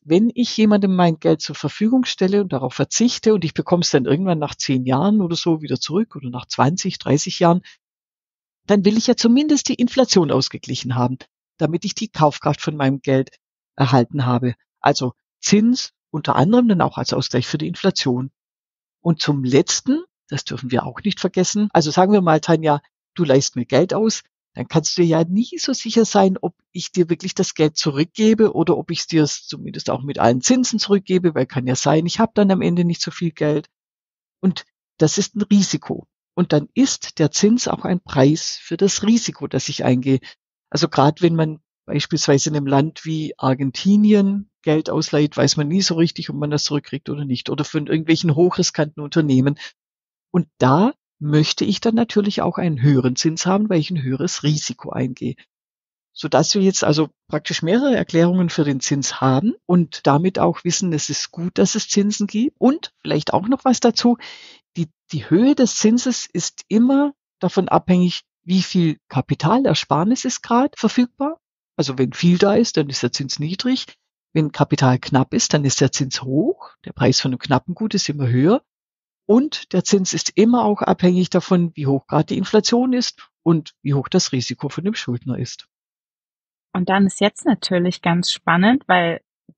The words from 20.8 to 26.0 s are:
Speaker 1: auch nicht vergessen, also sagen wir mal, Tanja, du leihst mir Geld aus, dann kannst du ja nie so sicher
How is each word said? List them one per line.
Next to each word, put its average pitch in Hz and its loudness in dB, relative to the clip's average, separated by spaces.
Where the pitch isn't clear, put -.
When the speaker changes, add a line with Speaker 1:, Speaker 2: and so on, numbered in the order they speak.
Speaker 1:
auch 127 -12
nicht 196 -4
vergessen, 196 -2
also 151 2
sagen 190 2
wir 202 6
mal, 156 2
Tanja, 156 0
du 175 -2
leihst 139 2
mir 120 -4
Geld 151 2
aus, 214 -2
dann 123 -8
kannst - -2
du 180 4
ja 165 2
nie 208 -2
so - -4
sicher 226 0